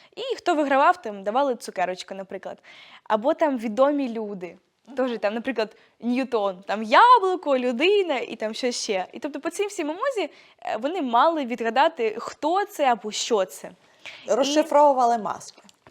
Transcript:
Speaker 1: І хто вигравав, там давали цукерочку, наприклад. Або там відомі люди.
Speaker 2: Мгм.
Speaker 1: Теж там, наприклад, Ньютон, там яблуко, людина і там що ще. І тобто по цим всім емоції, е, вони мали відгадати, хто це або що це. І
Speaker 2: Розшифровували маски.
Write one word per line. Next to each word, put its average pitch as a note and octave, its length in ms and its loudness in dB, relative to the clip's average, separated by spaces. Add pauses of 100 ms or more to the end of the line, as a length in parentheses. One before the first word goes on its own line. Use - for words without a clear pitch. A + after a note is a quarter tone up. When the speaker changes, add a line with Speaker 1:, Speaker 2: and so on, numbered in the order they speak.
(160)
Speaker 1:
І A#4+ 200 -6
хто F4 200 -2
вигравав, D4 460 2
там G3+ 220 -12
давали B3 320 0
цукерочку, F#3 600 -6
наприклад. F#3+ 420 -12 (460)
Або A3 300 2
там D4+ 240 0
відомі C4 520 0
люди. G3+ 480 -8 (300)
Speaker 2:
Мгм. B3+ 80 -20
Speaker 1:
Теж B3+ 240 -2
там, G#3 140 0
наприклад, A3+ 420 -4 (240)
Ньютон, A3+ 680 -2
там G#3+ 160 -4
яблуко, F#4 720 6
людина D4 640 2
і - 160 -8
там A3 180 -6
що A#3+ 180 -2
ще. F#3+ 420 -4
І A#3 60 -14
тобто D4 200 -8
по E4+ 100 -6
цим G4+ 180 -4
всім D#4 220 -6
емоції, G4 400 -4 (320)
е, - 160 -4
вони D#4 240 -4
мали C#4 440 2
відгадати, A#3 760 0
хто F#4 460 -4
це C#4+ 260 0
або G#3+ 200 -4
що G3+ 340 -2
це. - 260 -14 (560)
І F3+ 40 -2
Speaker 2:
Розшифровували C#4 840 4
маски. - 440 -10 (300)